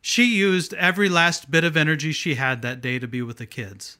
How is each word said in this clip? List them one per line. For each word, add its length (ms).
She 340
used 400
every 340
last 400
bit 140
of 120
energy 360
she 240
had 260
that 200
day 180
to 80
be 160
with 140
the 100
kids. 520